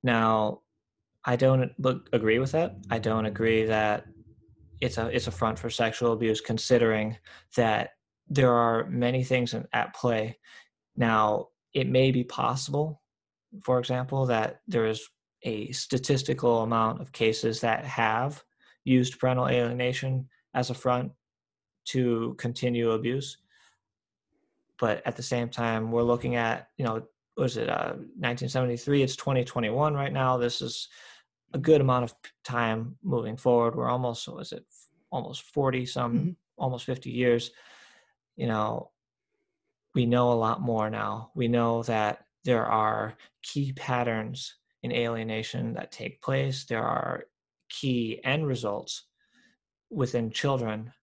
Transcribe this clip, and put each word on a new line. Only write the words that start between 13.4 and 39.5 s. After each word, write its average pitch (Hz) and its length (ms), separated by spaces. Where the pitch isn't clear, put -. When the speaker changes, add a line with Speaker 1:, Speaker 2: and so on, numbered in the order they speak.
Speaker 1:
for 127 160
example, 127 480
that 113 380
there 120 200
is 110 200
a 107 300
statistical 131 880
amount 113 400
of - 100
cases 113 480
that 113 240
have 123 580
used 127 340
parental 127 300
alienation 123 800
as 127 160
a 123 40
front 123 380
to 120 520
continue 120 540
abuse. 117 480
But 110 260
at 120 120
the 127 60
same 120 260
time, 113 420
we're 117 120
looking 120 320
at, 113 420
you 127 80
know, 110 160
was 127 220
it, - 120
uh, - 260
nineteen 127 300
seventy-three? 131 540
It's 131 160
twenty 131 260
twenty-one 127 500
right 139 200
now. 131 240
This 120 240
is - 260
a - 40
good 147 240
amount 127 240
of - 160
p-, - 80
time 117 580
moving 117 320
forward. 117 400
We're 123 140
almost, 123 400
was - 240
it - 120
almost - 320
forty 131 420
some, 123 280
Speaker 2:
Mm-hmm. 156 160
Speaker 1:
almost 127 280
fifty 127 240
years. 120 420
You 127 100
know, 110 440